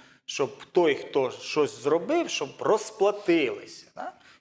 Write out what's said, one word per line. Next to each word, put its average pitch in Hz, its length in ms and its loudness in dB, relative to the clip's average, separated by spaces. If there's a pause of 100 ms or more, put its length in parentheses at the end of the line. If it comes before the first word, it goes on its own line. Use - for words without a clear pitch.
(240)
щоб - 400 -4
той, 165 300 4
хто 131 360 0
щось - 400 -2
зробив, 175 600 0
щоб 135 320 -6
розплатилися. 170 1300 0
Да? - 180 -12 (280)